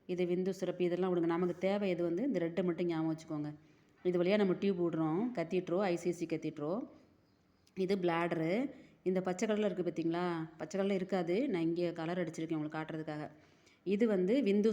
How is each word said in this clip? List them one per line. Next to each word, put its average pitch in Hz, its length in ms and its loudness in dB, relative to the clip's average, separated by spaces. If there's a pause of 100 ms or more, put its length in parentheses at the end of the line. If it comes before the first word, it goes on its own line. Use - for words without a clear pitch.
இது 180 200 0
விந்து 180 340 0
சுரப்பி, 180 220 -2
இதெல்லாம் 180 340 2
விடுங்க. 165 100 2
நமக்கு 170 320 0
தேவை 202 320 0
எது 175 140 0
வந்து 175 200 0
இந்த 233 160 0
ரெட்டை 170 240 0
மட்டும் 175 220 0
ஞாபகம் 160 300 0
வச்சுக்கோங்க. 151 340 -6 (560)
இது 180 180 2
வழியா 196 140 4
நம்ம 190 220 4
டியூப் 190 240 2
விடுறோம், 160 380 2 (140)
கத்தீட்டரோ, 175 440 0
ஐ 185 160 2
சி 175 160 -2
சி 170 140 -4
கத்தீட்டரோ. 156 600 -4 (920)
இது 190 180 2
பிளாடரு. 175 720 2 (340)
இந்த 185 180 0
பச்சை 185 260 -2
கலரில் 208 180 2
இருக்குது 185 220 -2
பார்த்தீங்களா, 170 360 -2 (340)
பச்சை 160 220 -6
கலரில் 196 140 2
இருக்காது, 185 560 0
நான் 180 120 0
இங்கே 170 320 0
கலர் 165 240 -4
அடிச்சிருக்கேன் 160 360 -4
உங்களுக்கு 151 240 -4
காட்டுறதுக்காக. 156 520 -6 (560)
இது 202 220 4
வந்து 208 340 2
விந்து 208 320 4